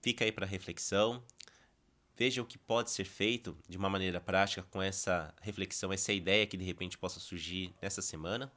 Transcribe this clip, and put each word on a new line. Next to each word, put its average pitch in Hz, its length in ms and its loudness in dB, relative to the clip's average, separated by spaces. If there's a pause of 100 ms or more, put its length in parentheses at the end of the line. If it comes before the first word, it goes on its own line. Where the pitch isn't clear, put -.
Fica 120 240 2
aí 110 60 4
pra 95 160 -2
reflexão, 101 760 2 (920)
veja 127 240 4
o 113 40 -2
que - 120 -18
pode 113 320 0
ser - 160 -2
feito 104 500 0 (120)
de 87 100 -10
uma 98 120 2
maneira 92 300 0
prática 95 440 2
com - 180 -6
essa 92 580 0
reflexão, 98 540 -4
essa 98 180 0
ideia 101 360 4
que 95 100 -6
de 92 80 -4
repente 90 320 -6
possa - 220 -6
surgir 90 600 -6
nessa 98 220 -6
semana. 98 560 -6